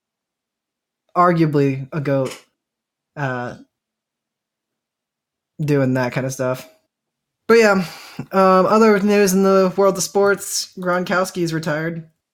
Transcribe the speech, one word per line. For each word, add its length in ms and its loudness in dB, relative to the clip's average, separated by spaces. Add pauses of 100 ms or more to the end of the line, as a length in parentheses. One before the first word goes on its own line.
(1160)
arguably 760 2
a 80 -6
goat, 340 -2 (800)
uh, 400 -8 (2000)
doing 340 0
that 180 -2
kind 140 -6
of 60 -8
stuff. 360 -6 (760)
But 120 4
yeah, 140 4 (600)
um, 340 4
other 340 4
news 340 2
in 80 2
the 340 2
world 200 2
of 60 -6
sports, 760 -2
Gronkowski's 760 -4
retired. 560 -6 (260)